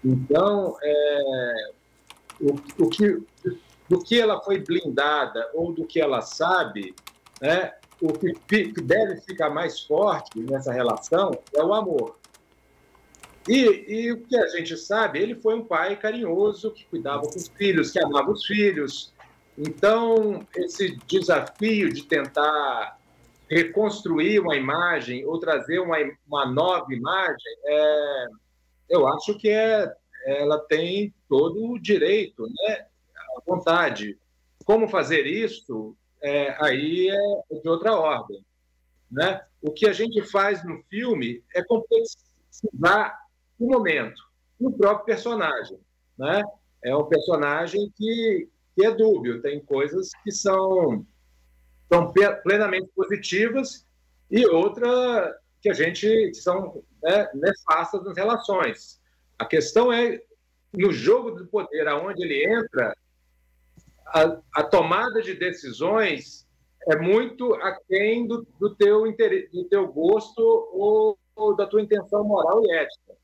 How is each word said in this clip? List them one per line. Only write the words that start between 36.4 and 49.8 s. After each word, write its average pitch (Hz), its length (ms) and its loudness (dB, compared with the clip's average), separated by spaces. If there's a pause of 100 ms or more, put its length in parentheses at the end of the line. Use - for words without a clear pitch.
aí 151 460 0
é 202 500 -2
de 160 80 -6
outra 170 280 2
ordem, 120 440 -2 (680)
né? 175 300 -2 (200)
O 151 120 -4
que 214 160 2
a 202 40 4
gente 214 300 -2
faz 196 420 0
no 160 200 -10
filme 185 580 -4 (120)
é 180 80 0
complexizar 214 1600 0 (400)
o 240 80 -2
momento, 175 560 0 (380)
o 254 120 0
próprio 208 320 2
personagem, 196 720 -4 (380)
né? 160 260 0 (420)
É 127 120 -2
um 151 80 0
personagem 160 920 0
que, 220 520 -2 (260)
que 196 120 4
é 226 60 4
dúbio, 143 500 2
tem 143 220 -4
coisas 151 460 -2 (120)